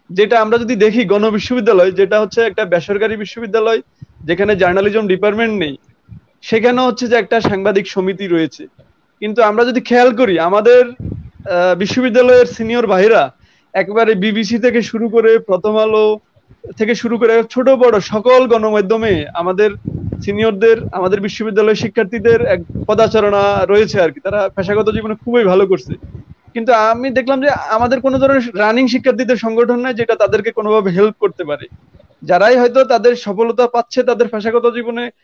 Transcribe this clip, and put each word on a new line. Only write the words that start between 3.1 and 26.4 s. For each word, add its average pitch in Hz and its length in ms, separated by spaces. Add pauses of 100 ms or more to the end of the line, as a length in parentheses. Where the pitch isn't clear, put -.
বিশ্ববিদ্যালয়, 220 640 (440)
যেখানে 190 320
journalism 196 500
department 208 480
নেই, 156 220 (680)
সেখানে 240 380
হচ্ছে 247 280
যে 233 80
একটা 226 240
সাংবাদিক 196 480
সমিতি 190 380
রয়েছে। 160 400 (540)
কিন্তু 214 220
আমরা 214 220
যদি 240 160
খেয়াল 247 360
করি, 202 220
আমাদের, 214 500
আহ, - 920
বিশ্ববিদ্যালয়ের 247 680
senior 233 400
ভাইরা 190 460 (400)
একেবারে 214 420
বিবিসি 214 440
থেকে 226 240
শুরু 226 260
করে, 226 300
প্রথম 214 380
আলো 214 420 (580)
থেকে 220 180
শুরু 226 240
করে, 226 320
ছোট 247 180
বড় 240 320
সকল 247 460
গণমাধ্যমে 214 880
আমাদের 185 360 (540)
সিনিয়রদের, 214 520 (160)
আমাদের 185 280
বিশ্ববিদ্যালয়ের 214 560
শিক্ষার্থীদের 226 720
এক 185 140 (260)
পদাচারণা 202 800
রয়েছে 208 340
আর 160 100
কি। 139 100
তারা 196 280
পেশাগত 202 460
জীবনে 220 200
খুবই 240 300
ভালো 190 220
করছে, 185 280 (600)